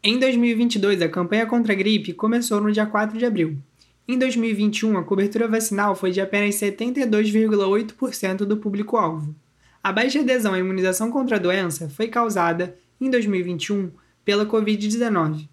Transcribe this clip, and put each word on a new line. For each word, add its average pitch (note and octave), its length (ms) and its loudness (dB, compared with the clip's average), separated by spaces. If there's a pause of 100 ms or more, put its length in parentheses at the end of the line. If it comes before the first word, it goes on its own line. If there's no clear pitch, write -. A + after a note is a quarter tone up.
Em A3 140 2
dois C4 180 4
mil A#3+ 140 4
e A#3 60 2
vinte A#3 200 2
e G#3+ 40 0
dois, G3 200 2
a E3 80 2
campanha F3+ 380 0
contra A3+ 280 2
a - 20 2
gripe G3 360 0
começou A3 480 0
no G#3 120 2
dia G#3+ 160 0
quatro G#3+ 320 -2
de B3 60 0
abril. E3+ 320 0 (500)
Em B3+ 100 -2
dois B3+ 180 0
mil A3+ 140 0
e A3 40 0
vinte G#3 260 0
e G#3+ 60 -2
um, G#3+ 120 2
a F3 60 -2
cobertura G3+ 440 0
vacinal G#3 480 0
foi F#3+ 140 -2
de F#3 100 -2
apenas G3+ 360 0
setenta A3+ 460 -2
e B3+ 40 0
dois G#3+ 240 2
vírgula G#3+ 380 2
oito G#3+ 260 0
por C4 180 -4
cento F#3+ 320 -4
do G#3 140 0
público-alvo. G3 760 -2 (480)
A F#3+ 80 0
baixa C4 300 0
adesão A#3+ 340 2
à F#3 40 0
imunização F#3 520 0
contra B3 240 0
a G3+ 40 2
doença F3 480 -2
foi A3 200 -4
causada, F3+ 680 -2 (240)
em C4 120 -2
dois A#3+ 160 2
mil G3 140 0
e - 20 -2
vinte F3 220 -6
e G#3 80 -4
um, G3 180 -2 (340)
pela G#3 180 2
covid G#3+ 440 0
dezenove. F3+ 640 0